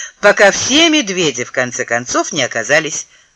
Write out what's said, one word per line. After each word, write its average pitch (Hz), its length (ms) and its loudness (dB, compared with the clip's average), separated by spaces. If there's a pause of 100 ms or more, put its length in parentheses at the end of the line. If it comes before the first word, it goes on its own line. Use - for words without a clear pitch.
(200)
пока 202 320 4
все 311 380 2
медведи, 180 560 -2
в - 80 -16
конце 123 320 -4
концов, 127 480 -2
не 147 100 -2
оказались 135 640 -2 (280)